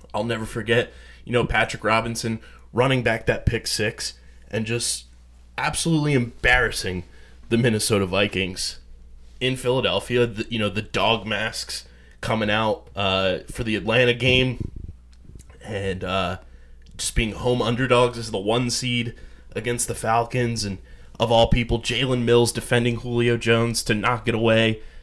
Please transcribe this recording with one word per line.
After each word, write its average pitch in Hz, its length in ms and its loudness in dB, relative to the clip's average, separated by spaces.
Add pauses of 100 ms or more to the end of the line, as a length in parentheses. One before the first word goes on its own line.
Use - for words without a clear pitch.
(140)
I'll 107 100 -2
never 113 220 -4
forget, 113 460 0 (340)
you - 60 -10
know, 117 140 2
Patrick - 380 0
Robinson 113 560 -2 (340)
running 127 300 2
back 117 220 0
that 113 200 0
pick 113 220 0
six - 480 -4 (340)
and 110 160 -2
just 117 400 -4 (520)
absolutely 147 560 0
embarrassing 117 880 2 (460)
the 113 80 2
Minnesota 110 480 2
Vikings 95 720 -2 (600)
in 127 160 0
Philadelphia. 120 680 0
The, 107 240 -4
you 113 100 -4
know, 104 100 0
the 98 120 -4
dog 101 440 0
masks 110 600 -6 (360)
coming 110 280 0
out, 107 460 0
uh, 95 440 0 (100)
for - 140 -6
the 110 120 -2
Atlanta 117 380 2
game, 127 580 0 (920)
and, 98 400 -6
uh, 92 340 -2 (600)
just - 180 -4
being 113 160 0
home 123 300 0
underdogs 120 560 2
as 110 120 -8
the 107 80 -4
one 117 320 0
seed 120 460 -2 (400)
against 120 320 -2
the 113 80 -4
Falcons, 113 720 0
and 98 140 -6 (380)
of 113 140 2
all 117 160 6
people, 117 320 2
Jalen 123 440 0
Mills 117 280 6
defending 120 460 0
Julio 120 400 0
Jones 117 460 2
to - 120 0
knock 113 320 0
it 113 80 2
away 113 460 2 (220)